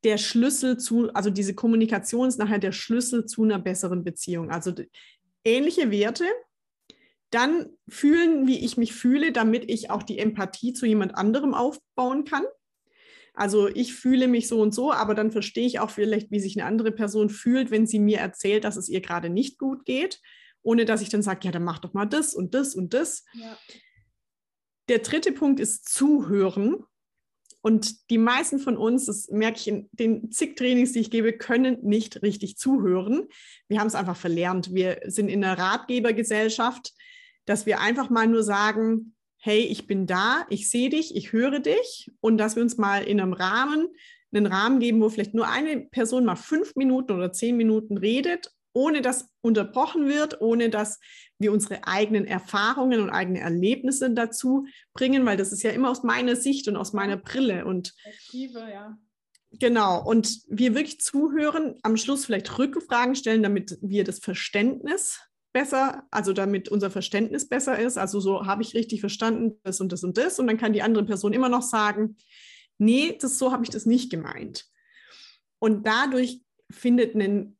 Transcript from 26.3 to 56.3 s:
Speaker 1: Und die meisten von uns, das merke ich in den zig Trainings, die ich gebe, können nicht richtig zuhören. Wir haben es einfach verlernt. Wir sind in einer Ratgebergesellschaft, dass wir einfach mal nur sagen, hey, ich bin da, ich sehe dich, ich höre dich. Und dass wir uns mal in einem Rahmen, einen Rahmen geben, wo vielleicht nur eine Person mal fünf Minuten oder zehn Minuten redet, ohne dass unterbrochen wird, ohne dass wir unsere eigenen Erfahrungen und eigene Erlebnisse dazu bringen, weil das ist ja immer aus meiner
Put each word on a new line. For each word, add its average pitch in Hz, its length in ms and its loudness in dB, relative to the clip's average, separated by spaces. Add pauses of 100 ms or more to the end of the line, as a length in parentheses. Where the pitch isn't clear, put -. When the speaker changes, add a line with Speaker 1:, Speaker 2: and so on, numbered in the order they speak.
Speaker 1:
Und 220 480 0
die 233 80 4
meisten 247 400 2
von 269 180 0
uns, 247 300 0
das 208 220 -6
merke 220 300 0
ich - 100 -6
in 208 240 -4
den 226 400 -2
zig - 240 -4
Trainings, 247 360 2
die 240 60 -2
ich 226 140 -2
gebe, 226 200 2
können 247 500 2
nicht 214 400 0
richtig 202 340 -2
zuhören. 214 720 0 (400)
Wir 214 100 0
haben 214 80 2
es 220 80 -2
einfach 185 220 -4
verlernt. 180 580 -2
Wir 185 320 0
sind 202 220 -2
in 202 160 0
einer 185 120 0
Ratgebergesellschaft, 220 1400 -2 (520)
dass 202 220 -2
wir 214 140 0
einfach 240 300 0
mal 226 160 4
nur 226 160 4
sagen, 214 720 0 (220)
hey, 214 240 2
ich - 260 -2
bin 190 200 -2
da, 220 440 0
ich 202 180 -4
sehe 247 220 0
dich, 320 240 -2
ich - 180 -6
höre 269 280 2
dich. - 500 -2 (100)
Und 220 180 4
dass 214 180 0
wir 233 60 0
uns 233 140 0
mal 202 280 0
in 202 160 2
einem 185 140 0
Rahmen, 262 540 0 (440)
einen 208 140 2
Rahmen 214 340 2
geben, 226 200 4
wo 214 80 4
vielleicht 214 260 -4
nur 226 140 0
eine 302 320 -2
Person 254 440 0
mal 185 120 2
fünf - 380 -2
Minuten 254 380 2
oder 180 180 0
zehn 233 260 0
Minuten 220 400 2
redet, 285 540 -2 (220)
ohne 285 300 2
dass 247 260 -2 (120)
unterbrochen 233 680 2
wird, 302 320 0
ohne 233 300 2
dass 214 300 -4 (400)
wir 202 120 2
unsere 202 360 -2
eigenen 208 380 2
Erfahrungen 226 760 0
und 202 100 0
eigene 185 300 -2
Erlebnisse 240 720 0
dazu 254 540 0 (260)
bringen, 262 320 2
weil 208 120 2
das 196 160 -2
ist 196 120 -8
ja 220 60 2
immer 247 200 0
aus 254 140 -4
meiner 247 320 0